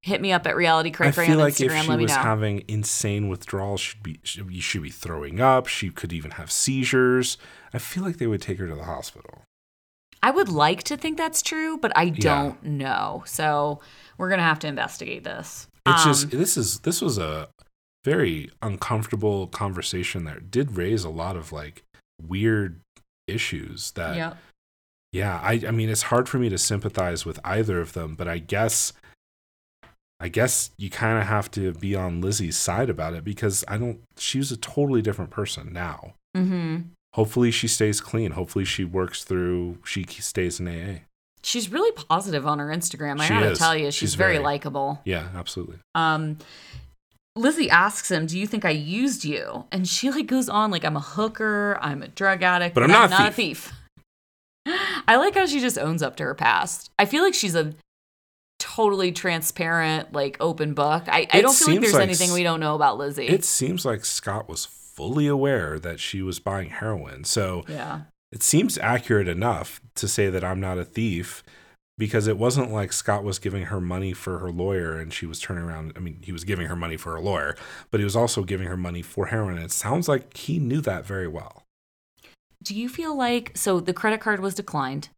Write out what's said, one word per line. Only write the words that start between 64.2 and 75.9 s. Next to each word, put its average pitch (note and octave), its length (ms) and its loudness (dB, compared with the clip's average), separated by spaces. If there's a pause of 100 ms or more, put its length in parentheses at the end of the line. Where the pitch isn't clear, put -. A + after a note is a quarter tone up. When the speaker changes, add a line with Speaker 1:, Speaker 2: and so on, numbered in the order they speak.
Speaker 2:
was E2 160 -6
fully C#3+ 600 -2
aware C3 520 2
that E2 200 -8
she - 220 -6
was F#2 180 -4
buying G2 300 -4
heroin. D2 540 -6
So F#2 460 -2
Speaker 1:
Yeah. D#2 320 -8 (320)
Speaker 2:
it A2+ 100 -4
seems E3 340 4
accurate A2 520 2
enough F#2 500 -2 (160)
to G#2 120 -4
say G2+ 220 2
that F#2 140 -2
I'm F#2 160 -2
not F#2 180 -2
a F2+ 60 -4
thief F#2+ 580 -4 (560)
because G#2+ 300 0
it G#2 100 2
wasn't B2 340 2
like G2+ 220 -2
Scott G2+ 300 0
was G2 160 -4
giving G2 280 -4
her G2+ 140 -4
money F2+ 320 -4
for F2+ 260 -6
her F2+ 120 -6
lawyer F2 480 -2
and D#2+ 140 -10
she - 120 -8
was E2 140 -8
turning F2 240 -6
around. D#2+ 320 -8